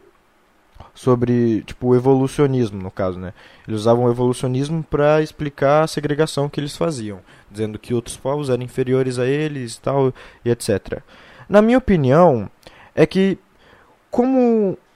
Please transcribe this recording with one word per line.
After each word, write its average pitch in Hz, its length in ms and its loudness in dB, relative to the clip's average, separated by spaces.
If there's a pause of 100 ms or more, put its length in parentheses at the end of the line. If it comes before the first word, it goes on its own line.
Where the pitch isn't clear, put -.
(920)
sobre, 120 720 0
tipo, - 280 -4
o 123 40 6
evolucionismo, 131 880 0
no 95 80 -12
caso, 92 300 -6
né? 90 120 -12 (320)
Eles 110 180 -6
usavam 120 240 2
o 120 40 2
evolucionismo 127 720 -2
pra 151 400 0
explicar 151 640 0
a - 20 0
segregação 147 640 -2
que 143 100 -12
eles 147 180 -6
faziam, 113 440 -6 (280)
dizendo 107 300 -8
que - 160 -6
outros - 220 -4
povos 143 340 -4
eram 123 140 -2
inferiores 127 520 -2
a 123 100 0
eles 139 500 -4
e - 40 -20
tal, 135 320 0 (320)
e 120 60 0
et 117 100 0
cetera. - 440 -4 (440)
Na 202 140 6
minha 240 160 4
opinião, 151 720 4 (460)
é 156 100 4
que 190 320 0 (720)
como 240 640 2 (200)